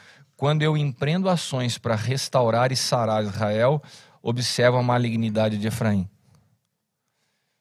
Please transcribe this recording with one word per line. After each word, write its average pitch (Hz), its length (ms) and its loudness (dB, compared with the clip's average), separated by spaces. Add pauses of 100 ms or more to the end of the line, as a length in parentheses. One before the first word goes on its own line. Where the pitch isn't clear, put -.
(360)
"Quando 151 280 0
eu 156 120 2
empreendo 147 540 -2
ações 131 480 -2
pra 113 180 -2
restaurar 123 800 0
e - 20 -2
sarar 110 480 0
Israel, 107 580 0 (400)
observo 123 560 0
a 123 60 0
malignidade 113 760 0
de 104 100 -2
Efraim." 104 420 0 (1500)